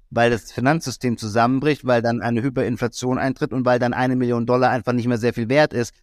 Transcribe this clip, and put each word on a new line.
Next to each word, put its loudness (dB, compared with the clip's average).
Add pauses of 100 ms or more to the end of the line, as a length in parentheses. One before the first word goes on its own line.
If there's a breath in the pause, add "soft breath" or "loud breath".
(120)
weil 4
das -2
Finanzsystem -2
zusammenbricht, 0
weil 2
dann -2
eine -2
Hyperinflation -2
eintritt -4
und -2
weil 4
dann 0
eine 0
Million 0
Dollar 2
einfach -2
nicht 0
mehr 0
sehr 0
viel -4
wert 4
ist, -4